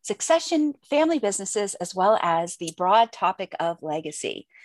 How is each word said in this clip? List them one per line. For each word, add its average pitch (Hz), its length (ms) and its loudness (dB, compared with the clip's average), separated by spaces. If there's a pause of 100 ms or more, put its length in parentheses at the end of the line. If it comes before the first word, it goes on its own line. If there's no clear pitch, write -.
succession, 302 720 0 (140)
family 311 300 2
businesses, 202 560 -2
as - 180 -8
well 185 300 4
as 170 360 0
the 165 180 -8
broad 214 340 4
topic - 480 -4
of 170 240 -4
legacy. 156 640 -6 (180)